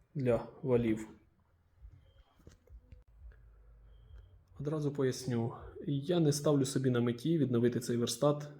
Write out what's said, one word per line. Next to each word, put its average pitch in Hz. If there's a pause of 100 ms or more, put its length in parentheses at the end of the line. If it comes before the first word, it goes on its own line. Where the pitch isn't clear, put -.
(160)
для 120 (160)
валів. 117 (3500)
Одразу 147
поясню, 127 (340)
я 147
не 147
ставлю 147
собі 131
на 120
меті 120
відновити 120
цей 120
верстат 143 (120)